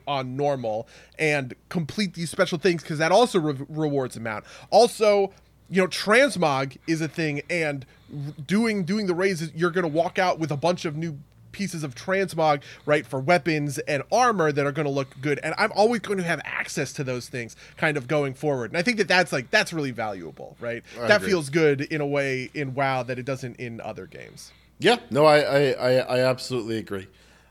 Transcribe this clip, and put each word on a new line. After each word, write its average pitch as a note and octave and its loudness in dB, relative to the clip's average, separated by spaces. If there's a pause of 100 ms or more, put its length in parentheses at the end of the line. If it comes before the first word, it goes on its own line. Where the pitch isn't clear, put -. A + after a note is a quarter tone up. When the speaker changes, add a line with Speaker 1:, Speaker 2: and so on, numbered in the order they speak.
Speaker 1:
on C3 -4
normal B2 -2 (320)
and D3 0 (140)
complete F3+ -4
these E3 -8
special F3+ 0
things, E3+ 2
'cause D#3 -8
that D#3+ 2
also G#3 6
re-, C#3+ -4
rewards C#3+ -2
them A2+ -12
out. G#2+ -6 (240)
Also, G3+ 4 (360)
you F#3 2
know, F#3 2
transmog F3 2 (100)
is D#3+ 0
a D#3+ -2
thing, D3+ -4
and D3+ -4 (240)
r-, C#3+ -10 (140)
doing, G#3 0
doing G#3 -2
the F3+ 0
raids, E3+ -2
you're E3+ 0
gonna E3+ 0
walk E3 0
out F3+ 2
with D#3+ -2
a D3+ -2
bunch E3+ 0
of D3 -4
new D#3 -8 (320)
pieces F3 -6
of C3+ -8
transmog, D#3+ 0 (240)
right, D3+ 2
for C#3 -4
weapons D3+ 2
and C#3+ -2 (100)
armor G#3 4
that C#3 0
are C#3+ 0
gonna D3 -2
look C#3 -2 (100)
good, C#3 -2
and D#3+ -4
I'm G#3 0
always A3+ 4
going G3 -4
to F3 -2
have E3+ -2
access - -6
to C#3+ -6
those B2+ -6
things A#2+ -10 (180)
kind D3+ 0
of B2 -6
going C#3+ 0
forward. C3 -4
And D#3+ -4
I F3+ 0
think A3+ 0
that F#3+ 0
that's, F3+ 2
like, C3 -4
that's G#3 2
really C#3+ -4
valuable, F#2+ -8
right? A#2 -8 (120)
Speaker 2:
I A#2+ -2
Speaker 1:
That G#3 6
Speaker 2:
agree. F#3+ 0
Speaker 1:
feels D#3 0
good D3 4
in D#3 -4
a D3 -2
way C#3 -2
in C#3 -6
WoW C3+ 0
that B2 -6
it B2 -10
doesn't C3 -8
in A#2 -12
other F#2+ -10
games. - -20 (260)
Speaker 2:
Yeah, A3 4 (140)
no, C#3+ 4
I, D3+ 8
I, C#3 4
I, B2+ 0
I B2+ 0
absolutely A#2+ -2
agree. F#2+ -8 (460)